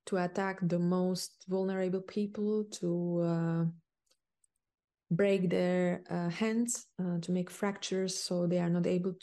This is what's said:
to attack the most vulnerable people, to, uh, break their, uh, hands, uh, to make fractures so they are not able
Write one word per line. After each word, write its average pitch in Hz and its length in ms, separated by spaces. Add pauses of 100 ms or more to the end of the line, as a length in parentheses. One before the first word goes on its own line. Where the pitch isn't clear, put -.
to 202 100
attack 190 460
the 175 160
most 180 680
vulnerable 190 520
people, 208 640 (160)
to, 175 400
uh, 165 440 (1500)
break 196 380
their, 180 640
uh, 175 180
hands, 220 560 (160)
uh, 175 220
to 180 100
make 180 180
fractures 190 640
so 175 320
they 175 120
are 175 100
not 175 180
able 180 360